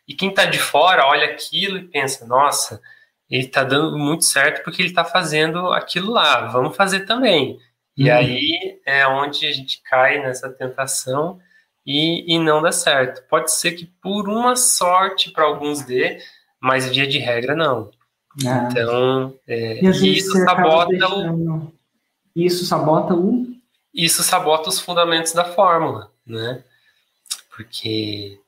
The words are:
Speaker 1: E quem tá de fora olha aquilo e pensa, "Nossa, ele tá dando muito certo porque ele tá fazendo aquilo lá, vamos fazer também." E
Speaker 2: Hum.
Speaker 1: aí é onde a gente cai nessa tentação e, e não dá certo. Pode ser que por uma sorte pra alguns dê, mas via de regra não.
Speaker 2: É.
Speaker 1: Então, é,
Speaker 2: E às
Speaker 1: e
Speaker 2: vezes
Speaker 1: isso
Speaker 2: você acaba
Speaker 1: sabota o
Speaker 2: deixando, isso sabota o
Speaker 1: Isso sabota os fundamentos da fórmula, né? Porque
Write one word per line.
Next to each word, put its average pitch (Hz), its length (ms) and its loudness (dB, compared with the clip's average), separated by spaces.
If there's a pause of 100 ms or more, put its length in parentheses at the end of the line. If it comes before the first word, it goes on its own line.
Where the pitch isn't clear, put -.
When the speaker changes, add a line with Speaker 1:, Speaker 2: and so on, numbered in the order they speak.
Speaker 1:
E 143 80 -16
quem 190 180 -2
tá 196 120 4
de 156 140 -2
fora 165 460 4
olha 147 220 4
aquilo 180 500 -6
e 175 100 -12
pensa, 135 380 -4
"Nossa, 127 560 0 (480)
ele 131 180 -2
tá 135 160 0
dando 147 340 0
muito 147 280 -2
certo 147 380 0
porque 170 180 -6
ele 180 120 -2
tá 170 120 0
fazendo 165 640 0
aquilo 190 400 -2
lá, 147 360 2
vamos 127 280 -2
fazer 190 300 0
também." 196 520 0 (380)
E 135 140 4
Speaker 2:
Hum. 123 40 6
Speaker 1:
aí - 720 0
é 139 220 2
onde 143 400 -2
a 147 60 -2
gente 131 300 -10
cai 135 380 2
nessa 127 280 -8
tentação 131 920 -6 (460)
e, 165 500 0
e 165 40 2
não 156 240 4
dá 175 80 2
certo. 139 580 0
Pode 165 240 0
ser - 200 -2
que 170 120 -14 (160)
por 196 260 -6
uma 240 280 2
sorte 185 760 2
pra 160 140 2
alguns 147 380 -2
dê, 139 360 -2 (400)
mas 131 300 0
via 135 180 0
de 143 120 0
regra 123 360 -2
não. 131 360 -2 (540)
Speaker 2:
É. 123 260 0
Speaker 1:
Então, 127 640 0 (140)
é, 113 340 -4
Speaker 2:
E 185 60 6
às 185 100 4
Speaker 1:
e - 40 0
Speaker 2:
vezes 190 240 4
Speaker 1:
isso - 80 -2
Speaker 2:
você 190 80 4
acaba 185 220 4
Speaker 1:
sabota 165 240 6
o - 20 -4
Speaker 2:
deixando, 165 840 -2 (600)
isso 175 300 0
sabota 160 480 2
o 220 340 0 (460)
Speaker 1:
Isso 180 300 0
sabota 156 460 0
os 180 100 -4
fundamentos 170 520 0
da 175 140 0
fórmula, 160 680 0 (160)
né? 113 340 -8 (880)
Porque 107 880 -8 (100)